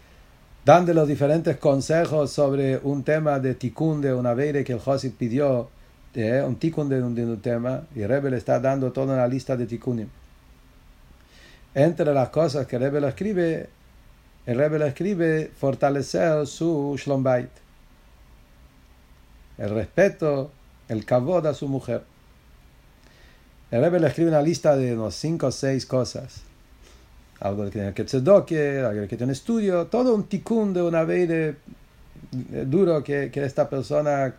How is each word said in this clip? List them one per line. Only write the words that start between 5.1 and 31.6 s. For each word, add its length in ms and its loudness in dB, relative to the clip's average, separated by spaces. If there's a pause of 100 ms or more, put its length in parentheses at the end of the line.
pidió, 520 0 (440)
eh, 320 0
un 100 -4
tikkun 320 -2
de 140 0
un, 120 -4
de 100 -2
un 160 -4
tema, 420 -4 (140)
y 60 -6
el 60 -4
Rebbe 220 0
le 60 -2
está 240 0
dando 320 0
toda 220 -2
una 120 2
lista 300 -2
de 100 -4
tikkunim. 420 -6 (1600)
Entre 400 2
las 160 2
cosas 380 0
que 100 -6
el 60 0
Rebbe 180 0
lo 80 0
escribe, 600 -2 (760)
el 140 -2
Rebbe 200 2
lo 80 0
escribe 680 0
fortalecer 920 0
su 520 -2
Shlom 240 -2
Bait. 280 0 (2000)
El 140 -6
respeto, 800 0 (380)
el 160 -4
kavod 420 2
a 80 0
su 140 -8
mujer. 340 -4 (1700)
El 120 2
Rebbe 180 2
le 80 4
escribe 220 2
una 120 4
lista 340 2
de 180 0
unos 200 -4
cinco 320 -4
o 60 0
seis 340 -2
cosas. 560 -4 (960)
Algo 280 -4
que 40 -6
tiene 240 -4
que 80 -4
tzedoke, 800 2
algo 260 -2
que 100 -8
tiene 160 -2
estudio, 540 0
todo 260 2
un 120 2
tikkun 500 -2
de 80 0
un 140 2
aveire, 600 0 (960)